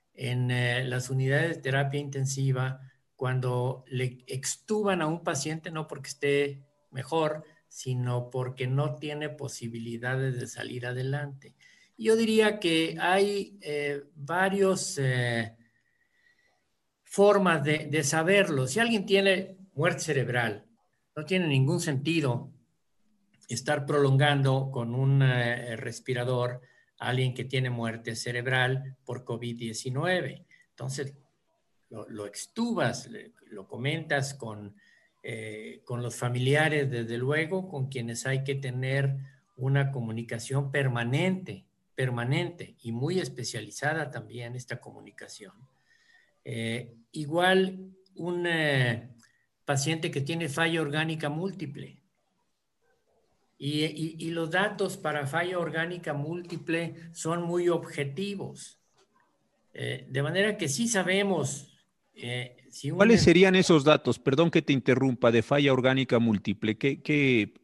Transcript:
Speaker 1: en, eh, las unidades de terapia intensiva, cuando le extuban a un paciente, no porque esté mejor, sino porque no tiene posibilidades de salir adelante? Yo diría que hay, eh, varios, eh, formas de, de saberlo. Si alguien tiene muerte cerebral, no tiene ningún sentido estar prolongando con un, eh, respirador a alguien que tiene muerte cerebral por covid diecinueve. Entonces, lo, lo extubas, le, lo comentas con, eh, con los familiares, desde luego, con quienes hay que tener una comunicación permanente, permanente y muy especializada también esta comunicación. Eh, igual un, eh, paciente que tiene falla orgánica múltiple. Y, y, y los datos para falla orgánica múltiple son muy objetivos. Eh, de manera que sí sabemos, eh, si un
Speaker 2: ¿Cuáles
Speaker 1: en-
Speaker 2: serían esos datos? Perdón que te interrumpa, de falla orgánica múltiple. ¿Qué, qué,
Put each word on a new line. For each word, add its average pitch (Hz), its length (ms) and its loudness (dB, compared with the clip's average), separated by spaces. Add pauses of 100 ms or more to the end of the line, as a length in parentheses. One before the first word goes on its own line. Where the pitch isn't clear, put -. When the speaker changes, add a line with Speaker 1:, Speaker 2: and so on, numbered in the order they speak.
(160)
Speaker 1:
en, 123 360 -2
eh, 123 340 0
las 127 240 -4
unidades 139 460 2
de - 60 -14
terapia 139 380 0
intensiva, 135 800 -2 (360)
cuando 127 720 -2
le 127 400 -6
extuban 190 760 -2
a 151 60 0
un 170 160 -2
paciente, 160 480 -4
no 156 160 -6
porque 139 220 -12
esté 143 540 0 (280)
mejor, 156 520 -2 (240)
sino 123 640 -4
porque 127 380 -4
no 139 280 0
tiene 147 340 -6
posibilidades 120 1080 -6
de 117 80 -8
salir 117 380 -10
adelante? 135 680 -6 (420)
Yo 220 180 2
diría 220 440 4
que 165 400 2
hay, 196 600 2
eh, 147 420 -4 (120)
varios, 190 800 2
eh, 123 580 0 (1500)
formas 190 600 6
de, 151 220 0
de 151 180 0
saberlo. 160 640 2
Si 208 120 -2
alguien 233 260 2
tiene 196 520 2 (160)
muerte 165 280 0
cerebral, 120 640 -2 (500)
no 156 100 -10
tiene 185 220 0
ningún 143 320 2
sentido 143 720 -2 (960)
estar 139 380 -4
prolongando 135 840 4
con 117 240 -4
un, 135 260 4
eh, 120 540 2
respirador 123 840 -4 (380)
a 120 100 -4
alguien 127 240 0
que 127 120 -8
tiene 131 240 -2
muerte 117 460 -4
cerebral 127 880 -2
por 120 180 -10
covid 120 320 -6
diecinueve. 131 920 -4 (240)
Entonces, 135 440 -10 (760)
lo, 110 180 -14
lo 104 160 -10
extubas, 185 840 -4
le, 107 220 -18 (180)
lo 98 160 -16
comentas 143 640 -2
con, 104 420 -12 (460)
eh, 110 640 -12
con 123 160 -6
los 117 140 -6
familiares, 139 720 2
desde 117 300 -4
luego, 160 480 -2
con 135 220 -6
quienes 117 360 -6
hay 135 180 0
que 139 120 -2
tener 135 600 -2 (400)
una 139 360 2
comunicación 120 800 -6
permanente, 131 960 0 (260)
permanente 131 880 -2
y 113 100 -8
muy 151 280 -2
especializada 135 920 -6
también 117 460 -12
esta 123 260 -10
comunicación. 107 720 -20 (920)
Eh, 117 520 -6 (160)
igual 180 800 0 (240)
un, 175 320 -4
eh, 139 640 2 (560)
paciente 160 440 -2
que 139 120 -4
tiene 165 280 -4
falla 165 320 0
orgánica 156 480 -2
múltiple. 151 720 -8 (1600)
Y, 151 280 -2
y, 160 340 -6
y 165 120 -6
los 165 180 -4
datos 196 480 -2
para 147 280 -4
falla 175 320 -2
orgánica 165 560 -4
múltiple 165 840 -4 (180)
son 170 300 -2
muy 175 260 2
objetivos. 165 1080 -4 (920)
Eh, 123 360 -8
de 139 140 -2
manera 190 340 0
que 165 100 -2
sí 226 220 -2
sabemos, 185 880 0 (340)
eh, 123 440 -8 (120)
si - 220 -8
un 170 60 -4
Speaker 2:
¿Cuáles 214 240 8
Speaker 1:
en- - 40 6
Speaker 2:
serían 185 300 10
esos 165 300 8
datos? 143 340 6
Perdón 151 320 4
que 160 100 4
te 143 120 2
interrumpa, 123 580 4
de 113 120 6
falla 143 280 4
orgánica 131 480 4
múltiple. 107 580 2
¿Qué, 139 240 0
qué, 131 520 2 (100)